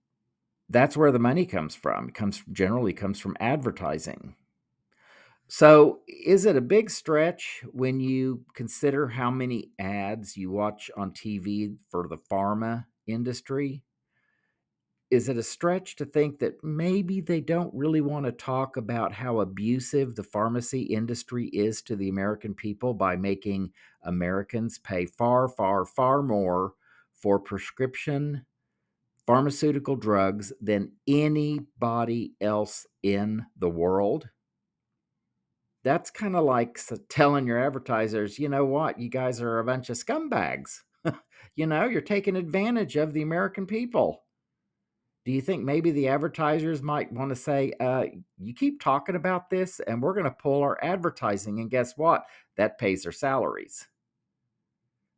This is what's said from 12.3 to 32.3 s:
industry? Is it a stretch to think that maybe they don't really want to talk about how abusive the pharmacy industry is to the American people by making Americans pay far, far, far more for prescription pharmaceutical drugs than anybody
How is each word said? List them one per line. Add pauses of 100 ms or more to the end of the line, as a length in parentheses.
industry? (1300)
Is
it
a
stretch
to
think
that
maybe
they
don't
really
want
to
talk
about
how
abusive
the
pharmacy
industry
is
to
the
American
people
by
making (320)
Americans
pay
far,
far,
far
more (400)
for
prescription (800)
pharmaceutical
drugs
than (140)
anybody